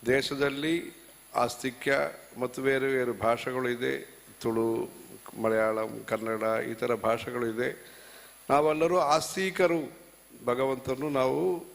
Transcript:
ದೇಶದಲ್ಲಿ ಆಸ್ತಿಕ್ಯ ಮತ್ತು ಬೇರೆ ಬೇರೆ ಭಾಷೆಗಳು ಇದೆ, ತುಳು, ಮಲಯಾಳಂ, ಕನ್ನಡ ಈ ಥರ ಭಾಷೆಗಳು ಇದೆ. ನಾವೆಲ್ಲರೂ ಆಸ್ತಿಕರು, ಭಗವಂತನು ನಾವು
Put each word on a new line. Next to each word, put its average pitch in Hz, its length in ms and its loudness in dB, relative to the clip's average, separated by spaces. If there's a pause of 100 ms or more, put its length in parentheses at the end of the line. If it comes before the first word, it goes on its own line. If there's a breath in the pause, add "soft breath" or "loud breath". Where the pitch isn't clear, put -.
ದೇಶದಲ್ಲಿ 143 880 0 (420)
ಆಸ್ತಿಕ್ಯ 127 640 0 (400)
ಮತ್ತು 123 240 -4
ಬೇರೆ 135 260 2
ಬೇರೆ 127 240 0
ಭಾಷೆಗಳು 120 580 0
ಇದೆ, 127 300 -2 (420)
ತುಳು, 113 480 0 (520)
ಮಲಯಾಳಂ, 110 680 0
ಕನ್ನಡ 110 360 -2 (280)
ಈ - 20 -6
ಥರ 120 220 -2
ಭಾಷೆಗಳು 117 520 -2
ಇದೆ. 113 380 -4 (640 loud breath)
ನಾವೆಲ್ಲರೂ 156 500 4
ಆಸ್ತಿಕರು, 170 920 2 (540)
ಭಗವಂತನು 131 640 0
ನಾವು 147 640 2